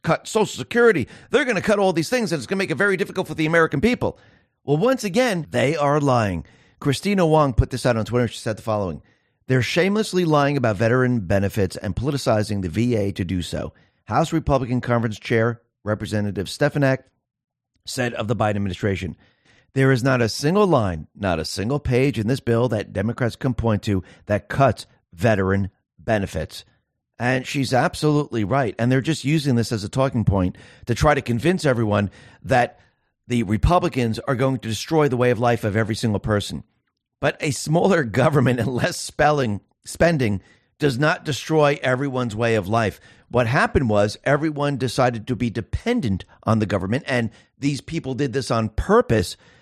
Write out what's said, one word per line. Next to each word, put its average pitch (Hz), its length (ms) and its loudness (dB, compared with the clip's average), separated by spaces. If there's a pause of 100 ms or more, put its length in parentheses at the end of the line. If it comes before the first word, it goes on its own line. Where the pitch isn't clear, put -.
cut - 240 -2
Social 214 200 0
Security. 196 600 2 (240)
They're 262 160 2
gonna 214 160 -2
cut 208 160 2
all 190 140 2
these 165 180 -2
things, 226 220 0
and 165 60 0
it's 113 80 -10
gonna 190 120 -4
make 190 120 -2
it 151 60 -4
very 196 200 2
difficult 185 320 -4
for 151 60 -10
the 156 120 0
American 160 340 2
people." 220 380 0 (460)
Well, 143 120 0
once 247 280 0
again, 202 460 0
they 127 260 0
are 143 240 2
lying. 117 440 2 (340)
Christina 185 480 0
Wong 156 260 4
put 123 180 2
this - 160 -4
out 123 100 4
on 110 80 -2
Twitter. 117 240 0
She - 100 -14
said 110 180 -6
the - 60 -14
following. 98 400 -4 (460)
"They're 127 140 2
shamelessly 185 600 0
lying 147 320 2
about 117 200 0
veteran 123 440 2
benefits 98 560 0
and 101 200 -6
politicizing 110 680 -2
the 92 60 -4
V 117 260 0
A 101 180 -2
to 101 120 -6
do 90 180 -2
so." - 300 -8 (320)
House 143 280 -2
Republican 131 480 0
Conference 117 380 -2
Chair 117 440 0 (200)
Representative 104 680 -4
Stefanik 143 520 0 (840)
said 120 300 -6
of 110 140 -6
the 117 80 -2
Biden 107 200 0
administration, 95 600 -4 (580)
"There 135 160 4
is 123 140 2
not 131 180 2
a 113 60 2
single 180 380 0
line, 98 480 0
not 90 260 -2
a 78 40 -4
single 120 360 -4
page 127 380 0
in 107 100 -2
this 131 120 0
bill 117 280 0
that 107 240 -6
Democrats 110 440 -2
can 127 180 -4
point 110 280 0
to 95 220 -2 (220)
that 104 220 -2
cuts 131 380 2 (260)
veteran 98 580 0 (280)
benefits." 95 640 -4 (540)
And 127 280 -2
she's 135 280 -2
absolutely 147 720 0
right. 120 340 -2
And 120 140 2
they're 131 80 4
just 139 240 -4
using 143 320 2
this 117 160 -2
as 107 100 -2
a 98 60 -6
talking 131 360 0
point 95 320 0 (300)
to 120 80 -2
try 151 200 4
to 139 80 0
convince 131 420 0
everyone 107 460 2 (340)
that 120 340 0 (500)
the 120 160 0
Republicans 120 800 2
are 139 80 -2
going 131 240 0
to 113 100 -10
destroy 147 400 0
the 123 80 -2
way 123 140 2
of 113 80 0
life 120 240 2
of 104 140 0
every 113 180 0
single 104 240 -2
person. 101 460 -4 (560)
But 147 200 0
a 156 120 -2
smaller 175 520 2
<laughs> 110 180 -2
government 131 360 2
and 123 160 -2
less 165 220 -2
spelling, 143 640 0 (240)
spending 131 580 0 (380)
does 139 180 0
not 156 260 0
destroy 147 560 0
everyone's 127 540 -2
way 113 220 2
of 95 100 0
life. 107 340 0 (280)
What 120 180 2
happened 165 420 2
was 104 360 2
everyone 143 520 0
decided 123 520 -2
to 127 80 -2
be 120 120 -2
dependent 117 760 -4 (180)
on 110 160 2
the 104 80 2
government, 95 400 -2
and 120 240 0 (260)
these 143 240 -4
people 139 340 -6
did 127 180 -2
this 131 180 -4
on 113 200 0
purpose 147 640 2 (260)